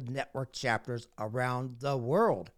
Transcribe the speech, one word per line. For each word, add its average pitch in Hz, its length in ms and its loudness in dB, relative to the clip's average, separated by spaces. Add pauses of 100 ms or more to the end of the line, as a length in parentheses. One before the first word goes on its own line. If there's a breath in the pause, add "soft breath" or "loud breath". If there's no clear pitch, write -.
network 135 460 -4
chapters 117 520 0 (120)
around 123 640 -2
the 139 180 0
world, 131 600 2